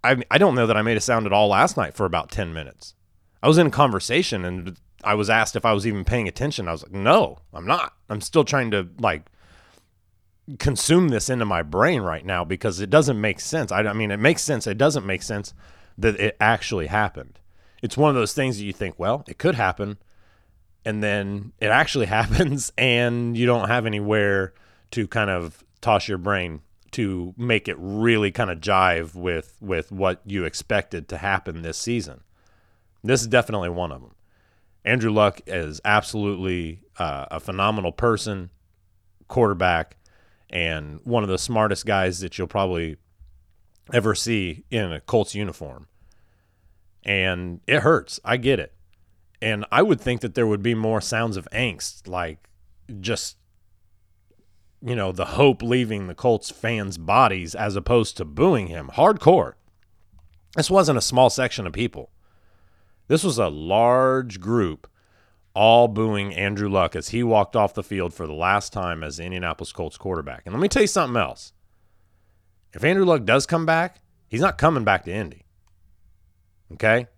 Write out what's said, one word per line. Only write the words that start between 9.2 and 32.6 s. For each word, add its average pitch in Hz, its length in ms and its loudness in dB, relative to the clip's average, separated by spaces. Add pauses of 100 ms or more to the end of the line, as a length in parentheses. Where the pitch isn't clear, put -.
consume 156 500 4
this 113 200 0
into 120 160 0
my 87 180 0
brain 107 380 2
right 82 240 -4
now 90 200 -2
because 92 360 -4
it 101 80 -6
doesn't 131 320 4
make 107 200 -2
sense." 151 300 -4
I, 98 100 2
I 104 120 0
mean, 107 180 -2
it 101 80 -2
makes 147 240 2
sense. 123 240 -4
It 104 120 -4
doesn't 143 260 2
make 95 180 -4
sense 101 300 -6 (460)
that 104 200 2
it 104 220 0
actually 104 460 0
happened. 92 520 -4 (440)
It's 113 160 -4
one 151 100 6
of 139 80 4
those 113 160 0
things 131 240 -2
that 101 80 -8
you 98 80 -6
think, - 260 -8
"Well, 110 300 -2
it - 80 -14
could 170 180 0
happen." 101 440 -2 (840)
And 107 200 -4
then 101 580 -4
it 107 80 0
actually 123 380 2
<laughs> 107 140 0
happens 135 580 0
and 120 580 0
you 120 80 2
don't 120 240 2
have 117 160 0
anywhere 101 680 0 (380)
to 110 140 -2
kind 107 220 -2
of 87 340 -6 (200)
toss 107 260 2
your 101 80 -2
brain 90 460 -4 (300)
to 92 440 -4
make 117 320 0
it 82 100 -6
really 104 540 0
kind 104 180 -2
of 85 80 -8
jive 87 560 2
with, 87 460 -6
with 95 320 -6
what 92 320 -2
you 98 200 -6
expected 90 640 -6
to 85 100 -10
happen 87 440 -4
this 80 160 -10
season. 107 440 -6 (840)